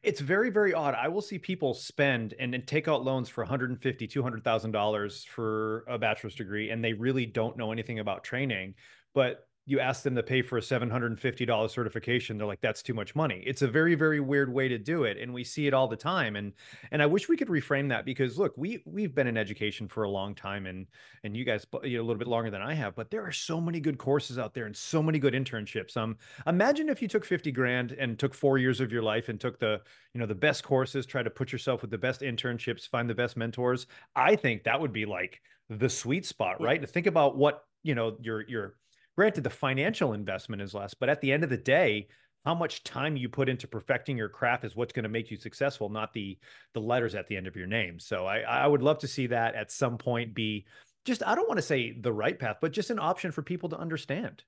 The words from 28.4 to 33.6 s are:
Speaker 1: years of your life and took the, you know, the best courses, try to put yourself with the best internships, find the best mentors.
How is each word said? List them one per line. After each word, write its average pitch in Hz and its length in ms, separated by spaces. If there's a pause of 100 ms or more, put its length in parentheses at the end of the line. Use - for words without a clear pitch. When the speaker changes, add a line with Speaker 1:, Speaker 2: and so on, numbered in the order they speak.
Speaker 1:
years 127 220
of 127 100
your 113 140
life 110 240
and 110 100
took 120 220
the, 107 220 (320)
you 120 80
know, 110 60
the 107 60
best 139 300
courses, 131 420
try 123 180
to 113 60
put - 220
yourself 127 300
with 107 100
the 113 60
best 127 240
internships, 120 680
find 120 220
the 110 60
best 120 200
mentors. 123 500 (300)